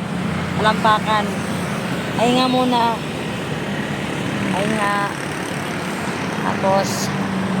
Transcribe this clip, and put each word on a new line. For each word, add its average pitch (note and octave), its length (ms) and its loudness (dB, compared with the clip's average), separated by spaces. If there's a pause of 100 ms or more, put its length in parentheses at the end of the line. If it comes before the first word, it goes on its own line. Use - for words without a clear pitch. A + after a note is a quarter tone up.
(600)
talampakan. G#3+ 640 4 (960)
Ay A#3+ 160 6
nga B3+ 80 6
muna. B3 480 4 (1600)
Ay G3 140 2 (100)
nga. G3+ 320 2 (1400)
Tapos, G3 640 2 (520)